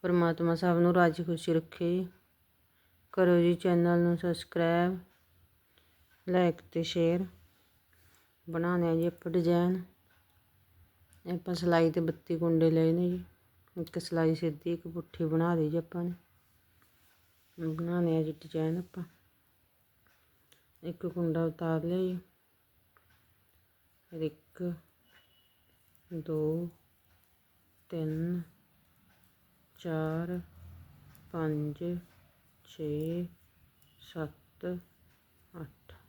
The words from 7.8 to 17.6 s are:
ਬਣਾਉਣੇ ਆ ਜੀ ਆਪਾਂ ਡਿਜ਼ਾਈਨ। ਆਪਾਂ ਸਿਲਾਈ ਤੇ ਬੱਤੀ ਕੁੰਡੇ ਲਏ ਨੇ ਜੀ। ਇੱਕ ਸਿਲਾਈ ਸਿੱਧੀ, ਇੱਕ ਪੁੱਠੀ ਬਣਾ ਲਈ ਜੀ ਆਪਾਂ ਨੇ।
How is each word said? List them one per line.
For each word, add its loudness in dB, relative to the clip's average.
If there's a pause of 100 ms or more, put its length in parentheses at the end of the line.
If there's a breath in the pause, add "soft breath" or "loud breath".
ਬਣਾਉਣੇ 0
ਆ 2
ਜੀ 2
ਆਪਾਂ -6
ਡਿਜ਼ਾਈਨ। 2 (1500)
ਆਪਾਂ -6
ਸਿਲਾਈ 4
ਤੇ -2
ਬੱਤੀ -4
ਕੁੰਡੇ 4
ਲਏ 4
ਨੇ 2
ਜੀ। -4 (580)
ਇੱਕ -8
ਸਿਲਾਈ 0
ਸਿੱਧੀ, -4
ਇੱਕ -8
ਪੁੱਠੀ -8
ਬਣਾ 2
ਲਈ 2
ਜੀ -2
ਆਪਾਂ -6
ਨੇ। -4 (1500)